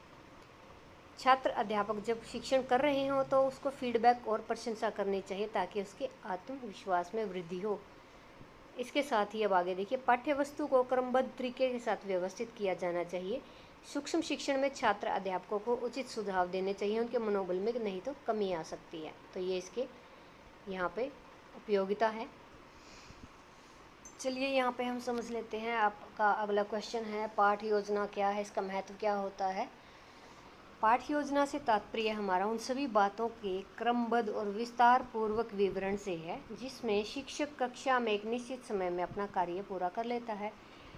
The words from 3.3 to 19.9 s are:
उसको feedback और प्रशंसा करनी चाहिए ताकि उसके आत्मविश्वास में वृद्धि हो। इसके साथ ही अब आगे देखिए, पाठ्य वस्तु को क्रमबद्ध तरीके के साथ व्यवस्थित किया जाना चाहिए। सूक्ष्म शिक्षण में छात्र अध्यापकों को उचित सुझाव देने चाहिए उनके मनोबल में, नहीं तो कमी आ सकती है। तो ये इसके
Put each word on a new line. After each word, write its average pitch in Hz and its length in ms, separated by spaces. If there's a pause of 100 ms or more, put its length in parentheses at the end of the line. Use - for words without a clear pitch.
उसको 269 240
feedback 240 580
और 220 120
प्रशंसा 226 500
करनी 196 300
चाहिए 196 260
ताकि 202 360
उसके 262 260 (160)
आत्मविश्वास 196 880
में 220 100
वृद्धि 180 360
हो। 202 200 (1000)
इसके 254 240
साथ 214 320
ही 214 80
अब 202 100
आगे 180 220
देखिए, 196 240
पाठ्य 254 340
वस्तु 285 340
को 262 160
क्रमबद्ध 254 460 (100)
तरीके 254 300
के 247 100
साथ 214 280
व्यवस्थित 190 520
किया 190 160
जाना 175 300
चाहिए। 185 380 (520)
सूक्ष्म 294 260
शिक्षण 277 400
में 277 80
छात्र 233 400
अध्यापकों 190 500
को 233 180
उचित 247 300
सुझाव 190 420
देने 190 240
चाहिए 208 280
उनके 240 180
मनोबल 196 400
में, 208 140
नहीं 208 280
तो 269 140 (120)
कमी 208 260
आ 165 100
सकती 165 360
है। 156 160 (200)
तो 196 60
ये 185 180
इसके 233 280 (840)